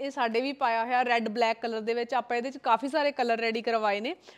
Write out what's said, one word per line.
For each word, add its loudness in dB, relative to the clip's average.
ਇਹ -4
ਸਾਡੇ 0
ਵੀ -2
ਪਾਇਆ 0
ਹੋਇਆ 2
ਰੈੱਡ 2
ਬਲੈਕ 0
ਕਲਰ -4
ਦੇ -2
ਵਿੱਚ। -4
ਆਪਾਂ -2
ਇਹਦੇ -4
'ਚ -12
ਕਾਫੀ 2
ਸਾਰੇ 2
ਕਲਰ 0
ਰੈਡੀ -2
ਕਰਵਾਏ 0
ਨੇ, -4